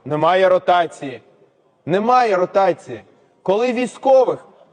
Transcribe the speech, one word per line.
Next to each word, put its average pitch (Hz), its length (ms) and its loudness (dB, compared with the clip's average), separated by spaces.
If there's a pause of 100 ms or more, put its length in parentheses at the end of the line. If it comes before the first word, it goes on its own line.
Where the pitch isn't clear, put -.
немає 165 440 0
ротації. 180 720 -2 (680)
Немає 214 500 0
ротації. 175 640 -2 (420)
Коли 226 300 -2
військових — 254 720 0 (260)